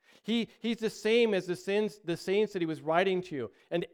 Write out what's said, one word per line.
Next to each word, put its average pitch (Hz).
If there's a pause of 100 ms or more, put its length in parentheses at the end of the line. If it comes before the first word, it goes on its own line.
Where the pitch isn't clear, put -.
(220)
He, 226 (120)
he's 220
the 220
same 226
as 180
the 175
sins, 208
the 165
saints 202
that 180
he 165
was 156
writing 175
to, 127 (200)
an 175